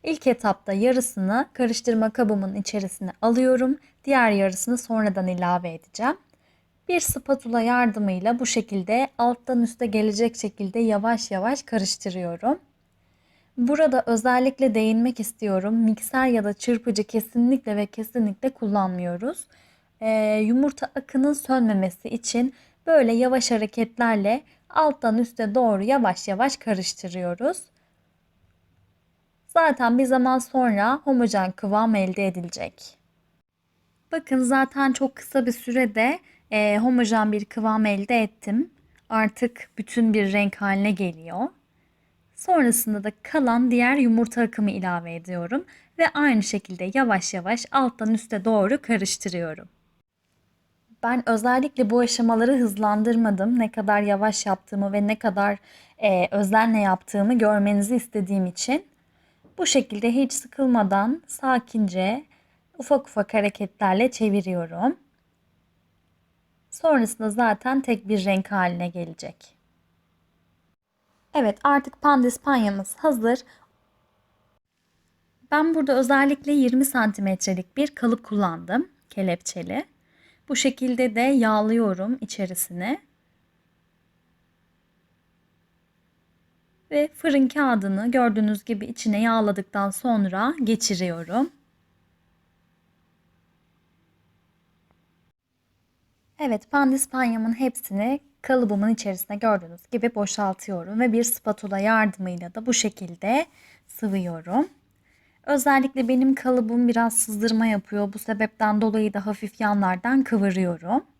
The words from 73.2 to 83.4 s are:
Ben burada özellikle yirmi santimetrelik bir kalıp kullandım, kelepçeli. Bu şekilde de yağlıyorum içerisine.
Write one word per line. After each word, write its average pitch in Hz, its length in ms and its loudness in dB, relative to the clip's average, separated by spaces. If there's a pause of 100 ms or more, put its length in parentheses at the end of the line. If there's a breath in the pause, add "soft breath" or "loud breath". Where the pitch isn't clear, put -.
Ben 311 240 2
burada 277 220 2
özellikle 277 540 2
yirmi 262 340 4
santimetrelik 202 920 -2
bir 294 100 0
kalıp 240 360 -2
kullandım, 190 640 -2 (220)
kelepçeli. 185 760 -6 (640 soft breath)
Bu 277 60 -2
şekilde 254 600 -2
de 233 60 0
yağlıyorum 220 1000 2
içerisine. 185 800 -6 (4000)